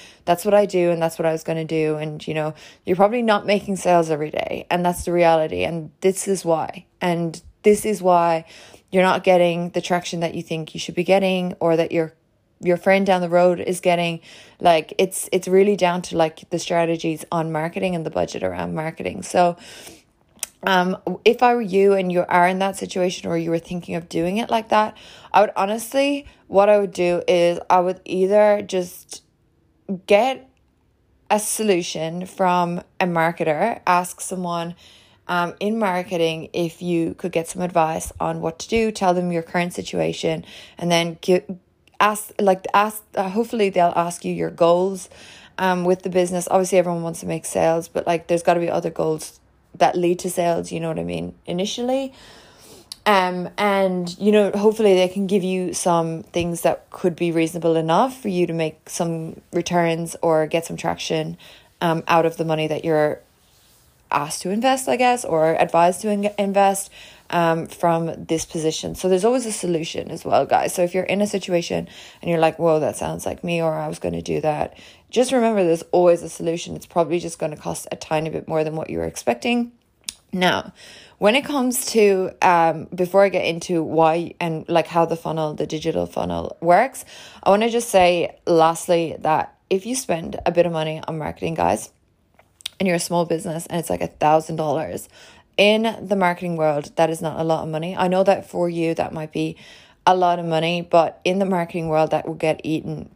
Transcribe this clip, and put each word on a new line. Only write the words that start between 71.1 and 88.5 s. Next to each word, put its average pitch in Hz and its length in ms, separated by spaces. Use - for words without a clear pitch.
a 208 60
situation 175 600
and 170 80
you're 165 100
like, 160 180
"Whoa, 160 220
that 127 160
sounds 160 300
like - 180
me," 170 160
or, 160 140
"I 156 120
was 165 120
gonna 170 240
do 156 180
that," 151 380
just 254 200
remember 226 320
there's 170 300
always 175 300
a 160 80
solution. 165 440
It's - 120
probably 170 320
just 170 200
gonna 156 180
cost - 360
a - 40
tiny 156 340
bit 156 180
more 160 160
than 156 120
what 156 120
you - 80
were - 80
expecting. 240 680
Now, 180 400
when 214 180
it 285 80
comes 254 480
to, 196 380
um, 165 440
before 185 300
I 196 40
get 175 160
into 165 380
why 160 580
and, 165 280
like, 160 180
how 165 180
the 165 120
funnel, 156 360
the 156 140
digital 156 400
funnel 85 560
works, 190 420
I - 80
wanna 214 180
just 233 220
say 180 560
lastly 165 720